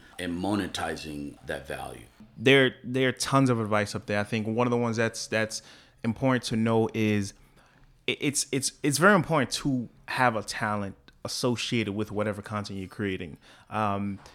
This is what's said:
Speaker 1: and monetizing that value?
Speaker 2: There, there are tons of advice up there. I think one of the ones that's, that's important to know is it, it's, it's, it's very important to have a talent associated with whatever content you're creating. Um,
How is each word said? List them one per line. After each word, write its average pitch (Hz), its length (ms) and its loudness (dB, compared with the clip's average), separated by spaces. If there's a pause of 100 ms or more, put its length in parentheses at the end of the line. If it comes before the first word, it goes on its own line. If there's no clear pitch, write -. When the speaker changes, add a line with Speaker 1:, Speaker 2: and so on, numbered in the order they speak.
(180)
Speaker 1:
and 87 180 -4
monetizing 82 1000 -4 (100)
that 69 220 -8
value? 65 380 -10 (300)
Speaker 2:
There, 131 460 6
there 131 280 0
are - 20 0
tons 135 380 2
of 117 100 2
advice 104 340 0
up 104 120 -8
there. 104 120 0
I 104 60 0
think 107 240 -2
one 117 180 0
of 123 60 0
the 120 40 2
ones 117 200 0
that's, 113 320 -2
that's 110 340 -2 (400)
important 123 420 0
to 120 120 -2
know 113 360 4
is 107 420 2 (760)
it, 127 120 0
it's, - 300 0
it's, 135 220 -2 (100)
it's 143 160 2
very 190 160 8
important 160 380 2
to 254 360 -2 (200)
have 123 260 2
a 104 80 -2
talent 104 540 -4 (280)
associated 113 720 -2
with 107 160 -4
whatever 101 320 -4
content 104 380 -8
you're 92 80 -8
creating. 95 480 -4 (340)
Um, 101 480 -2 (160)